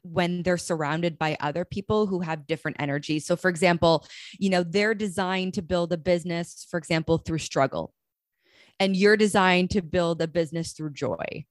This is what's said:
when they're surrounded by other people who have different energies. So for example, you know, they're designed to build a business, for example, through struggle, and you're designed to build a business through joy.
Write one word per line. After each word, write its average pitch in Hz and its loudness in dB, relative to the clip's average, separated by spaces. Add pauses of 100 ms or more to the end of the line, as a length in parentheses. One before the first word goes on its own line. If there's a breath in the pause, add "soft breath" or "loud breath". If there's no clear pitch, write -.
when 175 -2
they're 180 2
surrounded 160 -2
by 156 -2
other 151 -4
people 214 0
who 185 -2
have 160 -6
different 156 -4
energies. 147 -2
So 175 2
for 185 0
example, 170 4 (320 loud breath)
you 196 0
know, 180 2
they're 202 0
designed 185 -2
to 196 -4
build 170 -2
a 175 -2
business, 175 -2
for 175 -4
example, 160 0
through 160 -4
struggle, 131 -2 (880 soft breath)
and 196 2
you're 208 6
designed 185 4
to 202 0
build 170 0
a 165 0
business 165 -4
through 156 -8
joy. 120 -6